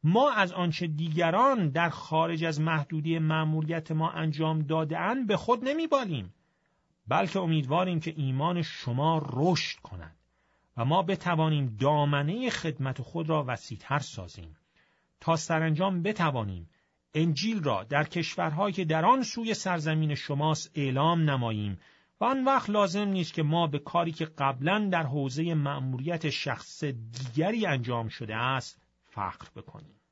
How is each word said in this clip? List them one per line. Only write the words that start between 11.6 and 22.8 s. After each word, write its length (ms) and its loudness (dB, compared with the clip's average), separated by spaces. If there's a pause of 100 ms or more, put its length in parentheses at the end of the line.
دامنه 720 2
خدمت 520 -4
خود 280 -6
را 180 0
وسیع‌تر 520 -4
سازیم 560 -12 (640)
تا 160 2
سرانجام 680 0
بتوانیم 680 -2 (440)
انجیل 500 0
را 200 0
در 200 2
کشورهایی 680 -2
که 120 -2
در 200 2
آن 180 6
سوی 300 -4
سرزمین 600 0
شماست 600 -2
اعلام 540 2
نماییم 500 -2 (400)
و 60 0
آن 180 0
وقت 260 2
لازم 380 2